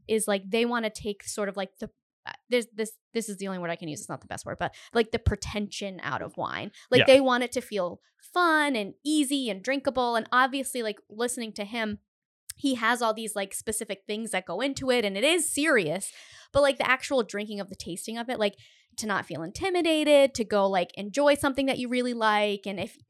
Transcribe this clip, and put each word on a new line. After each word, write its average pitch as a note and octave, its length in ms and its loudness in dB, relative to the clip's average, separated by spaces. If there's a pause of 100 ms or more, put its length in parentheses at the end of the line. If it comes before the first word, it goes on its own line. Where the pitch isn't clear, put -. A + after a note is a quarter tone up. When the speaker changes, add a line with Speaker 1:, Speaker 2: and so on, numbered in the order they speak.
Speaker 1:
is, G#3+ 200 0
like, G3 220 0
they A3+ 160 2
wanna A#3 240 0
take G#3 340 -8
sort G3+ 260 -6
of, F#3+ 60 -8
like, F#3+ 240 -6
the, D#3 120 -12 (320)
uh, - 100 -10 (180)
there's A#3 240 0
this, G#3+ 160 -4 (240)
this A3+ 120 -4
is G3+ 100 -8
the G3 100 -6
only F#3+ 100 -4
word F3 140 -4
I E3+ 40 -4
can F3 120 -10
use. D3 120 -8
It's - 80 -14
not C#3+ 140 -8
the - 60 -20
best - 180 -10
word, - 140 -8
but, E3 160 -4 (180)
like, A3+ 160 2
the - 80 -2
pretension G3+ 840 -4
out B2+ 180 -4
of E2+ 160 -10
wine. F2+ 320 -6 (220)
Like, G#3 80 2
Speaker 2:
Yeah. A3 80 2
Speaker 1:
they C4 120 10
want B3+ 240 2
it A#3+ 100 -4
to B3 80 -4
feel G3 380 -6 (320)
fun D#4 440 4
and G#3 180 -4 (100)
easy C#4 460 2
and F#3+ 140 -6
drinkable. B3+ 520 0
And A3 160 0
obviously, B3+ 520 2
like, G#3 160 -6 (100)
listening A#3 440 -4
to G#3 120 -8
him, G#3+ 320 -4 (600)
he C4+ 180 0
has A3+ 260 0
all A3+ 140 2
these, A3 200 -6
like, G3 200 -6
specific - 500 -6
things G#3+ 260 -6
that F#3 140 -2
go F3+ 160 -4
into C4+ 300 0
it, B3 120 4
and G3 140 0
it G#3 60 -2
is D#4+ 280 4
serious, G#3 600 2 (420)
but, C#4 80 6
like, C#4 160 4
the - 100 0
actual C4 360 2
drinking G#3 360 -8
of G3 100 -8
the F#3+ 60 -12
tasting A3 440 -10
of A#3 100 -8
it, B3 100 -4
like, G#3 140 2 (440)
to A3 100 -8
not G3 180 0
feel D#3 160 -8
intimidated, D4+ 960 4
to B3 80 0
go, G3 260 2
like, F#3 240 0
enjoy C4+ 400 2
something C#4 320 0
that B3+ 140 0
you B3 100 -4
really B3 240 0
like. G#3 540 2
And G3 120 -6
if, - 180 -8 (120)